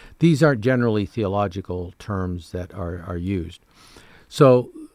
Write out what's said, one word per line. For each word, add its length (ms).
These 240
aren't 200
generally 440
theological 920
terms 540
that 200
are, 320
are 120
used. 440
So 420